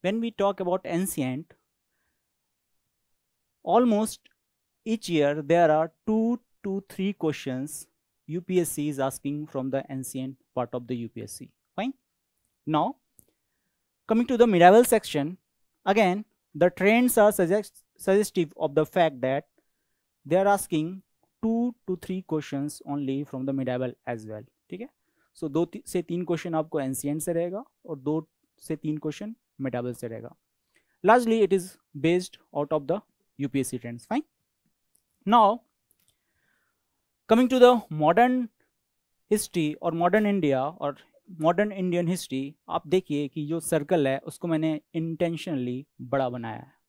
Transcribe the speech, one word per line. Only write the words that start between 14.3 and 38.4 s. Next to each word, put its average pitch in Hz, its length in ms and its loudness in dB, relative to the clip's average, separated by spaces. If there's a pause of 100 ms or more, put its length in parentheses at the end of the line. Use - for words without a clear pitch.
the 240 100 6
medieval 196 380 8
section, 170 520 -2 (480)
again 202 380 2 (320)
the 175 140 4
trends 226 480 2
are 208 140 8
suggest-, 202 520 -2 (140)
suggestive 190 600 0
of 147 180 -2
the 156 100 4
fact 156 360 0
that 135 240 -2 (800)
they 156 120 2
are 196 100 4
asking 185 540 0 (420)
two 233 320 -2 (120)
to 180 100 -4
three 185 240 -8 (120)
questions 147 520 -6
only 143 380 -4
from 139 220 -10
the 139 140 -4
medieval 127 340 -4 (140)
as 113 240 -8
well। 107 120 -14 (260)
ठीक 185 120 -14
है, 262 80 -16 (460)
so 160 140 -8
दो 160 160 0
ती-, - 220 -16
से 180 140 -4
तीन 170 240 -6
क्वेश्चन 170 300 -4
आपको 160 260 -2
एंशिएंट 143 400 -4
से 170 120 -4
रहेगा 175 300 -4 (220)
और 147 140 -10
दो 156 280 -4 (400)
से 160 80 -4
तीन 151 220 -6
क्वेश्चन 202 380 -8 (260)
medieval 123 340 -6
से 120 120 -12
रहेगा। 113 280 -14 (680)
Largely 226 420 4
it 190 120 2
is 180 100 -8 (380)
based 180 300 0 (180)
out 147 240 -2
of 135 80 -8
the 180 140 -2 (380)
U 139 100 -4
P 139 100 -2
S 127 140 -4
C 120 60 -8
trends। 120 260 -12
Fine। 262 180 -4 (1040)
Now 220 360 6 (1700)
coming 240 180 6
to 254 120 2
the 247 120 10 (320)
modern 240 460 4 (840)